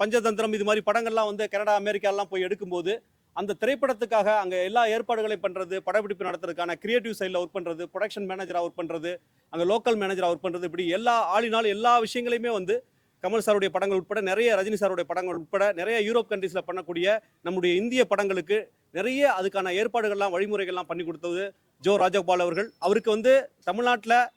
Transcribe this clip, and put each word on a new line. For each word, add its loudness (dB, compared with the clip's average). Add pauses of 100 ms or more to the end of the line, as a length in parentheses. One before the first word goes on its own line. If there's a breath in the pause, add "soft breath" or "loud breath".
பஞ்சதந்திரம் 0
இது 0
மாதிரி 2
படங்கள்லாம் 0
வந்து -4
கனடா, 2
அமெரிக்காலாம் -2
போய் 0
எடுக்கும்போது, -4 (440)
அந்த -4
திரைப்படத்துக்காக 0 (140)
அங்க -2
எல்லா 2
ஏற்பாடுகளையும் -2
பண்றது, -6
படப்பிடிப்பு -2
நடத்துறதுக்கான -4
கிரியேட்டிவ் -2
சைடுல -2
ஒர்க் -6
பண்றது, -6
ப்ரொடக்ஷன் -4
மேனேஜரா -4
ஒர்க் -8
பண்றது, -6 (420)
அங்க 0
லோக்கல் 2
மேனேஜரா 0
ஒர்க் -2
பண்றது, -6
இப்படி -4
எல்லா 2 (200)
ஆளினால் 2
எல்லா 4
விஷயங்களையுமே -2
வந்து -2 (380)
கமல் 0
சாருடைய 4
படங்கள் 0
உட்பட, -4
நிறைய 2
ரஜினி 0
சாருடைய 0
படங்கள் -4
உட்பட, 0
நிறைய -2 (100)
யூரோப் 0
கண்ட்ரீஸ்ல -4
பண்ணக்கூடிய 0 (220 soft breath)
நம்முடைய 0
இந்திய 2
படங்களுக்கு -2 (200)
நிறைய 2
அதுக்கான -2
ஏற்பாடுகள்லாம், 0
வழிமுறைகள்லாம் -2
பண்ணி -4
கொடுத்தது -6 (240)
ஜோ 4
ராஜகோபால் 4
அவர்கள். -2
அவருக்கு 2
வந்து 4 (120)
தமிழ்நாட்டுல, 2